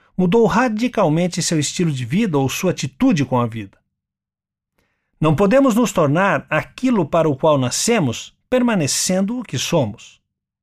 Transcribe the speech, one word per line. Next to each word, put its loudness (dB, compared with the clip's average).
mudou 2
radicalmente 0
seu -2
estilo -2
de -4
vida -2
ou 2
sua -2
atitude 0
com -2
a 0
vida? -10
Não 4
podemos 4
nos 0
tornar 0
aquilo -2
para 0
o 0
qual 2
nascemos, -2
permanecendo 0
o -8
que -8
somos. -4